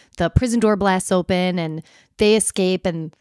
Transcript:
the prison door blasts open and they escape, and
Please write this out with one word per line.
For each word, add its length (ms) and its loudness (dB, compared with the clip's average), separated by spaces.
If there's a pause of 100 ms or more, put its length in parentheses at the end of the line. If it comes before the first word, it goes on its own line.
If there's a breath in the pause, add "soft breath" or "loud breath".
(180 soft breath)
the 120 -2
prison 300 2
door 160 2
blasts 360 0
open 460 0
and 240 -6 (360 soft breath)
they 180 4
escape, 500 0
and 360 -6